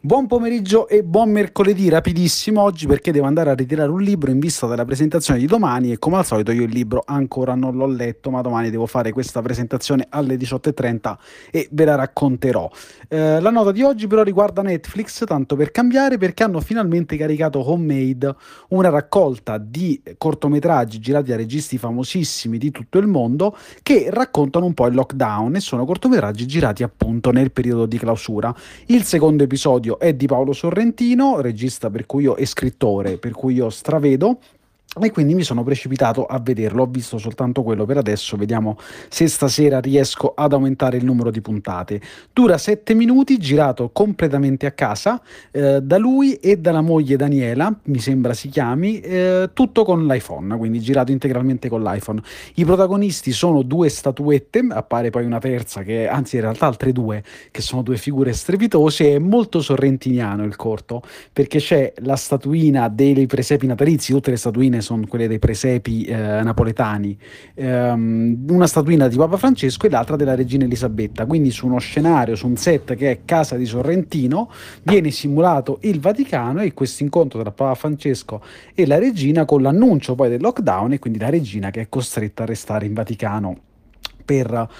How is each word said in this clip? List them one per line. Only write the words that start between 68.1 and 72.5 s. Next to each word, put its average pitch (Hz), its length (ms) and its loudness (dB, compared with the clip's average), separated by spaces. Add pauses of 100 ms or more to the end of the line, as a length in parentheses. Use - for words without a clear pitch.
una 180 160 6
statuina 151 420 4
di 117 80 0
Papa 160 220 2
Francesco 233 480 0
e - 20 6
l'altra 127 260 0
della 139 200 0
regina 127 300 0
Elisabetta, 113 600 -4
quindi 143 260 2
su 120 140 -10
uno 123 140 0
scenario, 135 580 0
su 117 100 -6
un 120 100 0